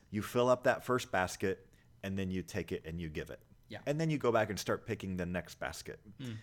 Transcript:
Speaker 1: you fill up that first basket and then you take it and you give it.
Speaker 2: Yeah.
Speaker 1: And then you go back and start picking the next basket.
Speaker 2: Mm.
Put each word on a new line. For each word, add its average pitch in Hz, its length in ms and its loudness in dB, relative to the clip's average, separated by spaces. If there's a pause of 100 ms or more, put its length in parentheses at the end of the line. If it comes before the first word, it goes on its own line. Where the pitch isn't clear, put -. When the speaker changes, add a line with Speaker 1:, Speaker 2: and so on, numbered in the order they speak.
(100)
Speaker 1:
you 104 120 0
fill 123 260 4
up 127 160 6
that 120 200 4
first 123 280 0
basket 95 540 0 (360)
and 98 160 -4
then 95 120 -2
you 92 120 0
take - 300 -6
it 85 120 -4
and 82 160 -6
you 82 80 -4
give 76 220 -6
it. 64 100 -12 (280)
Speaker 2:
Yeah. 104 180 -12
Speaker 1:
And 147 140 0
then 160 100 2
you 151 80 0
go 123 140 4
back 107 180 4
and 92 80 -4
start - 280 -2
picking 98 300 -4
the 90 100 -2
next 87 320 -4
basket. - 400 -8 (240)
Speaker 2:
Mm. 117 200 -8